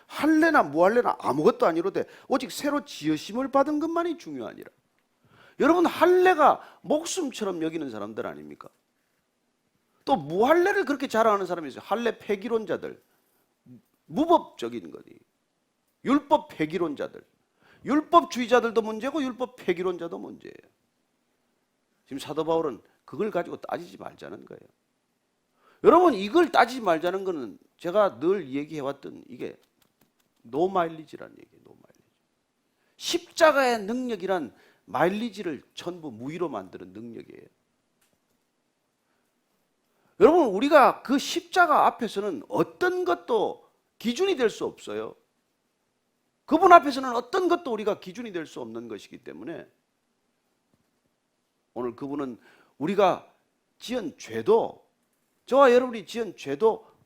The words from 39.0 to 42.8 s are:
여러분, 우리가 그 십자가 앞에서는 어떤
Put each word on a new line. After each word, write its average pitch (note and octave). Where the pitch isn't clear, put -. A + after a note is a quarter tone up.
여러분, D4+
우리가 A#3+
그 C4+
십자가 E4
앞에서는 G3
어떤 F4+